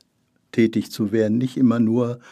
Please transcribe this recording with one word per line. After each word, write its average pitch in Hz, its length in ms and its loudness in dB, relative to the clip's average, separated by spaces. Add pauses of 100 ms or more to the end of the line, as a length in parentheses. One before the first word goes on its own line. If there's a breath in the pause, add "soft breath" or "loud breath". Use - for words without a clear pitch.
(520)
tätig 110 380 0
zu 104 220 -4
werden, 110 240 0
nicht 127 220 -4
immer 120 200 4
nur 117 420 0 (120)